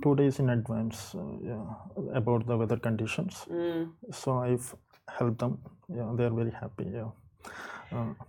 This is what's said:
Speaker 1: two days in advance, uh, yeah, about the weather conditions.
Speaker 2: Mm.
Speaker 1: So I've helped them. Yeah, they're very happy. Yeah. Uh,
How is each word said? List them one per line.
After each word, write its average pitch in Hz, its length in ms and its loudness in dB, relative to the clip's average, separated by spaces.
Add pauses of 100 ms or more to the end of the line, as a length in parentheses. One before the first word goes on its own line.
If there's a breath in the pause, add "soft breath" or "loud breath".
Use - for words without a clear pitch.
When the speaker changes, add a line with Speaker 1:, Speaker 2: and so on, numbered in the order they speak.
Speaker 1:
two 143 140 8
days 143 240 6
in 131 100 6
advance, 113 640 0
uh, 90 80 -6 (180)
yeah, 107 240 -6 (480)
about 117 360 2
the 120 80 4
weather 113 200 2
conditions. 113 720 -2
Speaker 2:
Mm. 170 440 -2 (180)
Speaker 1:
So 127 280 0
I've 123 360 0 (340)
helped 120 300 0
them. 127 200 0 (300)
Yeah, 120 280 -4
they're 117 180 4
very 117 160 0
happy. - 420 -8
Yeah. 113 180 -6 (840 loud breath)
Uh, 117 220 -2 (140)